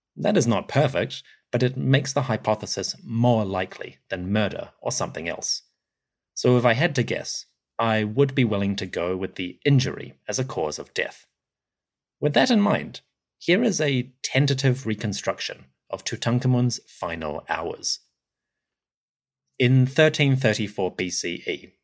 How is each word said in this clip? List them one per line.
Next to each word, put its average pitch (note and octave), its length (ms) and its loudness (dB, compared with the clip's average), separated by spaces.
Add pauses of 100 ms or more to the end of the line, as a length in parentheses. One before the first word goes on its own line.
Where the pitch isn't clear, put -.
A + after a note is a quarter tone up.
(160)
That F#3+ 220 0
is B2+ 100 4
not G2+ 220 0
perfect, C3+ 540 0 (280)
but A#2+ 100 0
it B2+ 140 0
makes C3+ 380 2
the C3+ 100 0
hypothesis G#2+ 800 -4
more A#2 400 2
likely F#2+ 540 -6 (120)
than F#2 220 -6
murder G#2 400 -2 (100)
or B2+ 100 -4
something E2+ 360 -6
else. - 360 -6 (720)
So B2 240 2
if A#2+ 80 2
I A#2 80 6
had D3 220 0
to B2 80 2
guess, - 420 -6 (320)
I A2 260 2
would C3 300 0
be C3 120 2
willing G2+ 320 0
to G#2 80 -6
go F2+ 320 -2
with F#2 180 -6
the F2+ 300 -8
injury - 480 2 (140)
as G#2 120 -4
a C3 60 -2
cause D#2 340 -6
of - 140 -14
death. - 320 -4 (960)
With C#3+ 120 0
that B3+ 160 4
in A3 120 4
mind, - 400 -2 (360)
here F#3 240 2
is F#3+ 200 0
a C3+ 320 0 (100)
tentative C3+ 640 2
reconstruction - 800 -6 (240)
of - 160 -10
Tutankhamun's B2 800 0
final D#2+ 640 -8
hours. E2 500 -4 (1600)
In B2+ 260 6
thirteen D3 520 4
thirty-four G#2 540 0
B F2+ 180 -4
C - 360 -6
E, - 280 -8 (100)